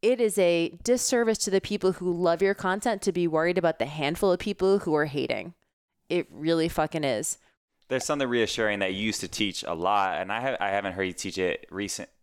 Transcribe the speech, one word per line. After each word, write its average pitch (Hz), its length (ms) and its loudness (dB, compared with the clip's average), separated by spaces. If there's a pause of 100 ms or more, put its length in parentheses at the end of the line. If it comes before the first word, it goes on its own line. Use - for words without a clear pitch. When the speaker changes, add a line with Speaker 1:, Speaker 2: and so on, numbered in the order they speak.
Speaker 1:
It 233 180 4
is 214 200 2
a 170 300 4 (140)
disservice 233 560 2
to 202 120 -2
the 190 100 4
people 190 300 0
who 180 200 -4
love 170 300 2
your 196 140 4
content 196 480 -2
to 202 80 0
be 175 160 2
worried 165 320 2
about 165 180 2
the 113 80 -2
handful 151 460 0
of 180 80 2
people 196 400 2
who 165 160 0
are 151 100 4
hating. 135 480 -4 (560)
It 170 220 0
really 160 380 0
fucking 156 340 -2
is. 127 340 -2 (500)
Speaker 2:
There's 127 180 -2
something 143 220 -2
reassuring 110 520 0
that 95 160 0
you 101 60 -6
used 110 200 -2
to 92 60 -8
teach 101 340 -4
a 85 140 -4
lot, 92 440 0
and 92 120 -6
I 110 100 -4
ha-, 131 180 -4
I 101 100 -2
haven't 98 240 -2
heard 95 100 -2
you 92 100 -2
teach 95 240 -8
it 90 320 -2
recent 98 400 -8 (140)